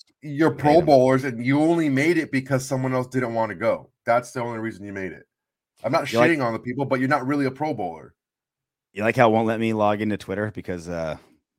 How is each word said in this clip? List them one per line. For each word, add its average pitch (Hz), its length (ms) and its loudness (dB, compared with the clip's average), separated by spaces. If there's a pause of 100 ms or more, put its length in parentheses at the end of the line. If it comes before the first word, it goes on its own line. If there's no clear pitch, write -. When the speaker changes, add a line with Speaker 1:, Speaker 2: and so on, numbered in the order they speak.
(220)
Speaker 1:
you're 147 300 2
Speaker 2:
Hate 135 80 -8
Speaker 1:
Pro 151 200 6
Speaker 2:
'em. 156 60 2
Speaker 1:
Bowlers, 131 380 6
and 120 220 -6
you 139 160 2
only 165 280 2
made 147 280 2
it 143 140 -4
because 131 340 -2
someone 131 280 -2
else 127 140 -2
didn't 123 260 -2
wanna 110 220 -2
go. 98 340 -2 (160)
That's 120 280 0
the 131 80 -6
only 117 180 -6
reason 101 260 -8
you 101 80 -12
made 92 200 -8
it. - 100 -20 (600)
I'm 113 100 -4
not 143 180 -2
Speaker 2:
You 113 80 0
like 123 120 6
Speaker 1:
shitting 147 120 0
on 117 100 -2
the 110 60 -6
people, 123 260 -6
but 127 140 -2
you're 131 100 -2
not 139 160 0
really 143 200 -2
a 127 60 -2
Pro 147 220 -6
Bowler. 85 400 -10 (760)
Speaker 2:
You 101 120 -8
like 113 120 2
how 123 140 6
it 110 40 2
won't 110 140 2
let 110 120 -2
me 113 140 0
log 104 280 0
into 107 160 -2
Twitter 104 340 -6
because, 87 380 -10
uh, 82 280 -6 (420)